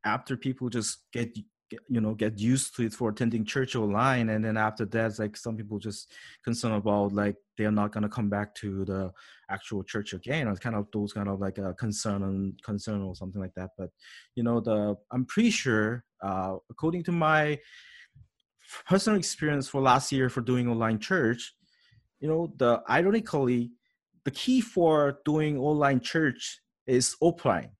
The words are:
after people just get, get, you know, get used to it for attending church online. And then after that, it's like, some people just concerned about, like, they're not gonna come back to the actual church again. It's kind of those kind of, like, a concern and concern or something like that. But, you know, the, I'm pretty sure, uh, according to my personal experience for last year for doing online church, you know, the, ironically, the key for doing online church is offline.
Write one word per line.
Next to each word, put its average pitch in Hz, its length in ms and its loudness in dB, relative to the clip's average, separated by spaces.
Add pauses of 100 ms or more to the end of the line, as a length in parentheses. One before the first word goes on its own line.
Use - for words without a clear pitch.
after 120 320 -2
people 127 340 -4
just 110 440 -4
get, 117 200 -4 (360)
get, - 180 -14
you 120 140 0
know, 107 120 0
get 107 240 0
used 123 380 0
to 127 80 -2
it 110 100 -2
for 113 180 0
attending 113 340 0
church 131 300 -2
online. 113 540 2
And 107 140 0
then 110 140 0
after 107 280 0
that, 113 200 0
it's 110 140 -4
like, 107 180 -4
some 113 180 -8
people 104 240 -8
just 101 320 -10 (320)
concerned 117 320 -2
about, 101 380 2
like, 104 220 0 (220)
they're 107 140 2
not 104 200 2
gonna 107 180 -2
come 107 200 -2
back 104 260 -2
to 98 300 -6
the 95 260 -4 (380)
actual 98 340 -6
church 104 300 -6
again. 127 340 -4
It's 98 120 -2
kind 117 160 -4
of 104 160 -4
those 104 220 -2
kind 101 160 -2
of, 98 100 -2
like, 98 180 -4
a 98 180 -4
concern 104 480 -2
and 98 400 -4
concern 104 380 -4
or 95 140 -6
something 95 260 -10
like 92 140 -10
that. 92 220 -8
But, 90 140 -8 (440)
you 120 80 -2
know, 117 160 2
the, 107 360 0 (160)
I'm 127 140 -2
pretty 220 260 2
sure, 113 520 0 (180)
uh, 95 360 -4 (120)
according 165 360 -2
to 175 80 -2
my 156 460 4 (1300)
personal 196 300 4
experience 147 520 -2
for 139 100 -2
last 131 320 4
year 131 180 2
for 127 120 -4
doing 123 260 0
online 113 320 0
church, 120 540 0 (680)
you 143 60 -4
know, 160 300 -2
the, 120 320 4
ironically, 135 840 2 (540)
the 131 60 -2
key 254 280 2
for 156 640 2
doing 151 340 2
online 139 440 4
church - 580 -2 (260)
is 131 380 2
offline. 127 460 2 (100)